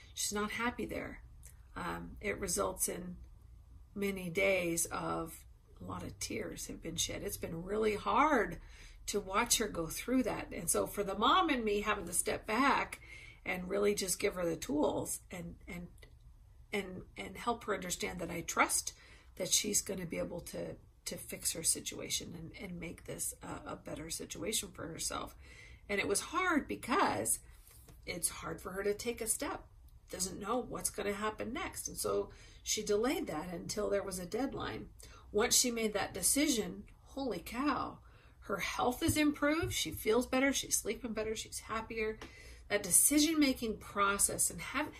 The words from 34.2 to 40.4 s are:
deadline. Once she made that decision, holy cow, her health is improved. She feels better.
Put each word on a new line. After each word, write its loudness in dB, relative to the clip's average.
deadline. -4
Once 6
she 6
made 2
that 0
decision, 4
holy -4
cow, -2
her -4
health 0
is 6
improved. 4
She 0
feels 4
better. 4